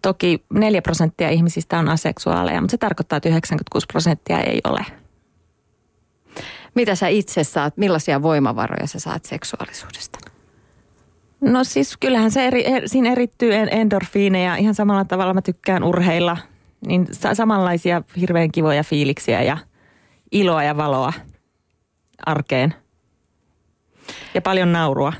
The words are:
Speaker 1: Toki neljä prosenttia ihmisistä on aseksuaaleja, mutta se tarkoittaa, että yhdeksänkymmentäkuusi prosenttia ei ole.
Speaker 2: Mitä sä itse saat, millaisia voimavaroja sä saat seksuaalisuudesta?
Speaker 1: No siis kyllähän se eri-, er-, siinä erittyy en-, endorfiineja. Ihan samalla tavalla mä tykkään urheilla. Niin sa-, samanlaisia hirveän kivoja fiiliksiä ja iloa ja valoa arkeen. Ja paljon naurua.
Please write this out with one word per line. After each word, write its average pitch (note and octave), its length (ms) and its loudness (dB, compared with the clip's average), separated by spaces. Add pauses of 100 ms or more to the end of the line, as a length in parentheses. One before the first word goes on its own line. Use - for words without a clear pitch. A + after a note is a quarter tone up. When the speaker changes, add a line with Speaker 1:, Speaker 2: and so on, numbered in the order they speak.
Speaker 1:
Toki F3 500 0
neljä G#3+ 300 2
prosenttia D#3+ 480 0
ihmisistä E3 480 0
on E3 100 2
aseksuaaleja, F2 720 0
mutta F#3+ 100 0
se B3 80 -2
tarkoittaa, - 380 -2
että D3 120 -2
yhdeksänkymmentäkuusi - 640 -2
prosenttia E3 480 0
ei - 240 -2
ole. - 160 -2 (1900)
Speaker 2:
Mitä G#3+ 200 2
sä F3+ 140 0
itse F#3+ 360 0
saat, D3 320 -2
millaisia D#3+ 460 0
voimavaroja C#3 640 0
sä F3 120 -10
saat - 260 -8
seksuaalisuudesta? - 920 -12 (1200)
Speaker 1:
No B3+ 240 2
siis C4+ 320 -2
kyllähän A#3 340 2
se B3+ 160 2
eri-, B3 200 2
er-, C4 220 0
siinä B3 240 2
erittyy A#3+ 420 2
en-, G#3+ 180 2
endorfiineja. G3 840 2
Ihan G#3 180 2
samalla G3+ 300 2
tavalla F#3 300 0
mä F#3+ 80 2
tykkään F3+ 420 -2
urheilla. F3 520 2 (500)
Niin F3+ 260 2
sa-, - 220 -2
samanlaisia F3+ 680 0 (180)
hirveän E3+ 320 2
kivoja D3+ 320 2
fiiliksiä C#3+ 580 0
ja D3 160 0 (760)
iloa F3+ 300 2
ja D3 140 0
valoa C#3 360 0 (1120)
arkeen. C#3+ 480 -2 (1600)
Ja F#3 80 0
paljon F#3 300 2
naurua. D3 480 0